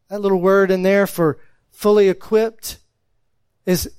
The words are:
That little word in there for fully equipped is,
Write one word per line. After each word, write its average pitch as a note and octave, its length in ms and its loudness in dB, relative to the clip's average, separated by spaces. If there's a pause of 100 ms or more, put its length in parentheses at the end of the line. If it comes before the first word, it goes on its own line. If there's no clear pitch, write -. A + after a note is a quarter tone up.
That G#3 120 -10
little G3 180 0
word F#3+ 320 2
in F#3 120 -2
there G3 220 2
for D#3+ 320 -2 (320)
fully G#3 380 2
equipped A3 720 -4 (880)
is, - 340 -4